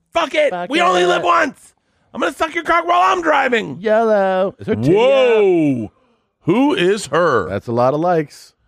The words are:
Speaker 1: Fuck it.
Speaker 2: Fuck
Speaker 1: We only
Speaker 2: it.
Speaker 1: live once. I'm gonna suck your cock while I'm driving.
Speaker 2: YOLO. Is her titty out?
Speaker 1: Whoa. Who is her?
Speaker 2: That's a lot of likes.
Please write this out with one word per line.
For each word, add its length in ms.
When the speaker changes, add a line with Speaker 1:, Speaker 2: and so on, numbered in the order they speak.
Speaker 1:
Fuck 240
it. 160
Speaker 2:
Fuck 180
Speaker 1:
We 100
only 240
Speaker 2:
it. 40
Speaker 1:
live 160
once. 500
I'm 80
gonna 120
suck 200
your 100
cock 220
while 160
I'm 200
driving. 600
Speaker 2:
YOLO. 800
Is 80
her 80
titty 160
out? 40
Speaker 1:
Whoa. 960
Who 340
is 320
her? 420
Speaker 2:
That's 180
a 60
lot 200
of 60
likes. 540